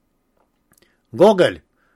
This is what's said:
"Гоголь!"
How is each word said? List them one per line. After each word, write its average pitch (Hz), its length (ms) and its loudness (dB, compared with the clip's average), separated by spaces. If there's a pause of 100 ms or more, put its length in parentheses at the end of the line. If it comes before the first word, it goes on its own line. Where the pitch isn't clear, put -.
(1120)
"Гоголь!" 156 520 0 (320)